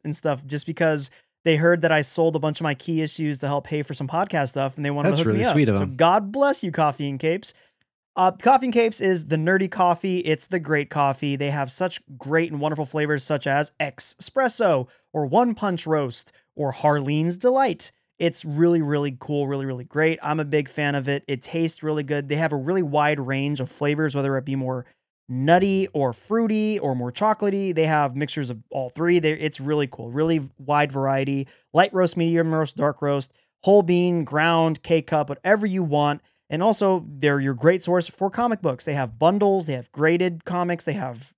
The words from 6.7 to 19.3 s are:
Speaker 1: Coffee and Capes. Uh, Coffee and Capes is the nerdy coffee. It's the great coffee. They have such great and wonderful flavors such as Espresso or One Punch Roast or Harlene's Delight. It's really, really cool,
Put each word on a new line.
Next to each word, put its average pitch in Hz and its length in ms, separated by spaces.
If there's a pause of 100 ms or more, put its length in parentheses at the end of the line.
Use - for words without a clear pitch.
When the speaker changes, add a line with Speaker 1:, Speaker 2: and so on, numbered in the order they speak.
Speaker 1:
Coffee 147 340
and 139 100
Capes. 165 360 (640)
Uh, 185 160
Coffee 254 320
and 247 80
Capes 226 260
is 180 280
the 160 100
nerdy 185 340
coffee. 180 480
It's - 280
the 185 120
great 147 300
coffee. 139 480
They 143 140
have 139 200
such 180 300 (160)
great 160 340
and 147 80
wonderful 151 260
flavors 151 380
such 147 240
as 143 320
Espresso 170 1080 (260)
or 151 120
One 220 300
Punch 185 320
Roast 147 460 (240)
or 139 160
Harlene's 151 640
Delight. 247 560 (260)
It's 170 240
really, 165 380
really 143 360
cool, 143 300